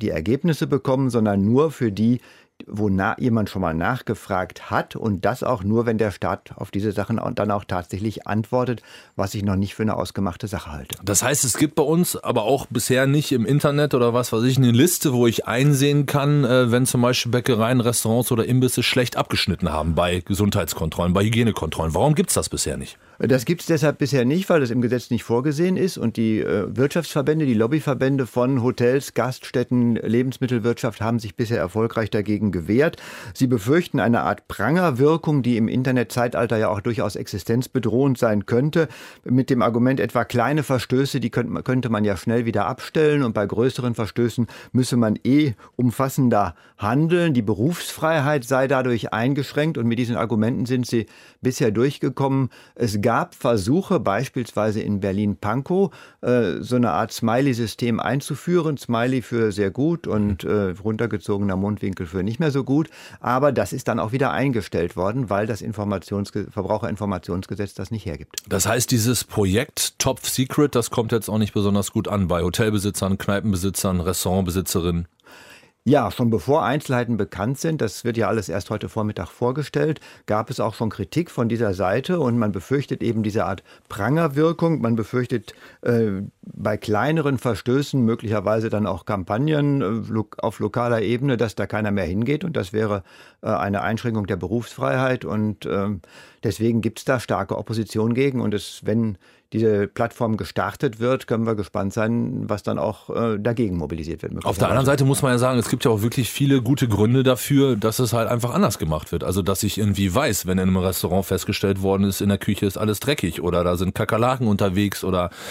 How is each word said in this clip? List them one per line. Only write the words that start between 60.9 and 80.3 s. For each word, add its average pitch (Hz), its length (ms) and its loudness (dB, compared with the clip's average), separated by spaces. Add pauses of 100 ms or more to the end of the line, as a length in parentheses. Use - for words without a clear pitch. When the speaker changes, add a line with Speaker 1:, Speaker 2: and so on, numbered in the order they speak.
Speaker 1:
Mundwinkel 101 500 -4
für 90 180 -4
nicht 113 160 -4
mehr 160 120 2
so 131 120 0
gut. 143 260 0 (300)
Aber 131 320 2
das 107 220 0
ist 127 140 -8
dann 110 120 0
auch 104 120 -2
wieder 131 200 0
eingestellt 98 640 -2
worden, 101 340 -2
weil 101 160 0
das 110 160 -4
Informationsge-, 101 880 -4
Verbraucherinformationsgesetz 98 1200 -4
das - 180 -10
nicht 110 140 -6
hergibt. 78 300 -10 (120)
Speaker 2:
Das 92 200 -2
heißt, 117 240 0
dieses 117 320 2
Projekt - 760 0
Top - 260 -2
Secret, 135 480 2
das 117 160 0
kommt 113 220 -2
jetzt 113 180 0
auch 104 80 0
nicht 107 160 0
besonders 101 380 2
gut 104 160 -2
an 98 200 0
bei 87 140 2
Hotelbesitzern, 98 760 0
Kneipenbesitzern, 98 800 0
Restaurantbesitzerinnen? 87 1080 0 (760)
Speaker 1:
Ja, 120 280 4
schon 120 180 0
bevor 131 340 2
Einzelheiten 120 540 0
bekannt 101 400 -4
sind, 160 240 -2
das 113 240 -4
wird 117 100 -2
ja 110 120 0
alles 107 220 -2
erst 92 200 -4
heute 107 180 -4
Vormittag 107 420 -4
vorgestellt, 143 680 -2 (280)
gab 107 240 0